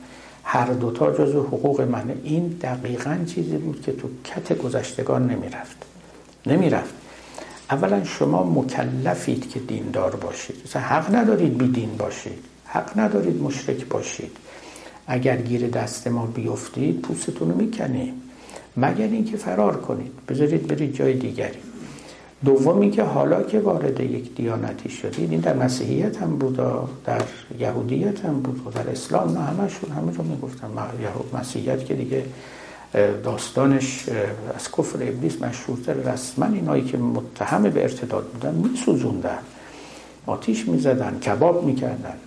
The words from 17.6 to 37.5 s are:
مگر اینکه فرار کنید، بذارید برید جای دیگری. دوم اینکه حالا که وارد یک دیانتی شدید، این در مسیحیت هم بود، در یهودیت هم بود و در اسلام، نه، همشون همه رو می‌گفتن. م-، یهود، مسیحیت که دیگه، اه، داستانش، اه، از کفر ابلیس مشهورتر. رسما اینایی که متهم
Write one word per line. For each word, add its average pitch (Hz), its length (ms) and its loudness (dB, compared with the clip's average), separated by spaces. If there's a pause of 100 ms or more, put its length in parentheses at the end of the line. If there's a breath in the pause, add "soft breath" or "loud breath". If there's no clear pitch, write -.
مگر 135 300 2
اینکه - 300 0
فرار 98 400 2
کنید، - 360 -6 (160)
بذارید 147 380 2
برید 147 280 0
جای 135 200 4
دیگری. - 440 -4 (840 loud breath)
دوم 139 360 8
اینکه 202 220 6
حالا 143 400 4
که 208 180 2
وارد 147 400 2
یک 123 340 -2
دیانتی 113 540 -2
شدید، - 420 -4
این 160 100 2
در 165 140 4
مسیحیت 131 680 2
هم 160 160 0
بود، 131 180 0 (480)
در 117 180 0 (360)
یهودیت 123 640 0
هم 147 160 0
بود 127 260 -4
و 113 40 -8
در 117 200 -4
اسلام، - 480 0
نه، 160 60 -2
همشون 170 460 -2
همه 156 260 -2
رو 160 80 -2
می‌گفتن. 135 420 -6
م-، 113 360 -6
یهود، 107 380 -4
مسیحیت 131 440 -2
که - 100 -2
دیگه، 127 300 0 (720 loud breath)
اه، 101 180 6
داستانش، - 960 2
اه، 120 80 0 (400)
از - 160 -10
کفر - 300 0
ابلیس - 400 -2
مشهورتر. - 500 -4
رسما 127 540 -2
اینایی 156 380 2
که 127 140 -2
متهم 120 640 0